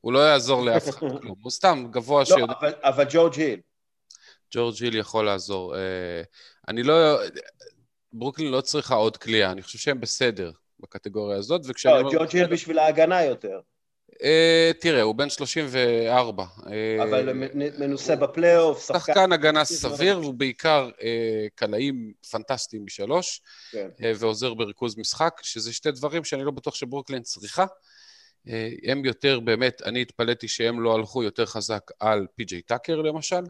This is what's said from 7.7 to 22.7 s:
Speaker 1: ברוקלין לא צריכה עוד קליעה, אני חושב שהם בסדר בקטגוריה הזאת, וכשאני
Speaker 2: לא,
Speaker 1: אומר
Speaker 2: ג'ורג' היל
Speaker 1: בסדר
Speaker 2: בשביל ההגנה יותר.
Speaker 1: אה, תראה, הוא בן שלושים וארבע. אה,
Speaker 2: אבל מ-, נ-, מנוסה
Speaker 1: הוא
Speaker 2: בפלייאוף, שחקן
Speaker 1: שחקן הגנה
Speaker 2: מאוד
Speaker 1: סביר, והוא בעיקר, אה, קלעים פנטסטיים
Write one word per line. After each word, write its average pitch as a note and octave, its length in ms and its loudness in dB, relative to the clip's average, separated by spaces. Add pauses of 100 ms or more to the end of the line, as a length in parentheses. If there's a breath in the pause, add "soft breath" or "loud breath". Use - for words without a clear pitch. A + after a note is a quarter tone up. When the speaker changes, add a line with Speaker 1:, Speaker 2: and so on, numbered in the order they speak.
Speaker 1:
ברוקלין C#3 380 -6
לא C3 100 0
צריכה C3+ 340 -2
עוד A2 220 2
קליעה, G#2 360 0
אני F#2+ 100 -8
חושב - 160 -16
שהם C3+ 220 -2
בסדר G2+ 500 -2 (300)
בקטגוריה G2+ 580 -8
הזאת, C#3 260 -2
וכשאני C3 300 4
Speaker 2:
לא, C3+ 60 8
Speaker 1:
אומר C#3 120 0
Speaker 2:
ג'ורג' D#3+ 200 0
היל F3 120 4
Speaker 1:
בסדר E3+ 100 0
Speaker 2:
בשביל D#3+ 240 -2
ההגנה D#3+ 460 4
יותר. G#2+ 360 -4 (600)
Speaker 1:
אה, E3 480 6 (100)
תראה, D3+ 220 4
הוא A2 120 2
בן C#3 160 -2
שלושים D3 380 -4
וארבע. A#2+ 760 2 (220)
אה, A2 360 -2
Speaker 2:
אבל B2+ 300 0
מ-, C3 120 -4
נ-, C#3+ 360 -6
מנוסה C#3 340 -2
Speaker 1:
הוא C#3 60 -4
Speaker 2:
בפלייאוף, E3 680 4
שחקן F3+ 140 -2
Speaker 1:
שחקן F#3 320 4
הגנה D#3 200 4
Speaker 2:
מאוד D#3 120 4
Speaker 1:
סביר, E3+ 560 0
והוא C#3+ 140 -6
בעיקר, C3+ 560 0 (120)
אה, A2+ 520 -2
קלעים A2+ 580 -4 (180)
פנטסטיים A2 540 -6